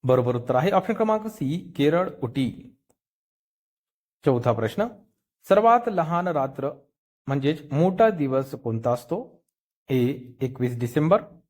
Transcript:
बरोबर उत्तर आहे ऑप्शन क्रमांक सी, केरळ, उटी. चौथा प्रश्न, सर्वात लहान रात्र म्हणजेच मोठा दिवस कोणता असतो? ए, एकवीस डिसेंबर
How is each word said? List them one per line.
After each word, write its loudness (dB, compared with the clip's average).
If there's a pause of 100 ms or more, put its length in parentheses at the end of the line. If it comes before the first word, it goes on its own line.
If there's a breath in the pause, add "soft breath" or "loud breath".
बरोबर 2
उत्तर -4
आहे 2
ऑप्शन 0
क्रमांक -2
सी, -6
केरळ, 2 (120)
उटी. -6 (1500)
चौथा 2
प्रश्न, -2 (600)
सर्वात 6
लहान -2
रात्र -2 (560)
म्हणजेच -2
मोठा 4
दिवस -2
कोणता -2
असतो? -6 (440)
ए, 2 (400)
एकवीस -4
डिसेंबर 0 (280)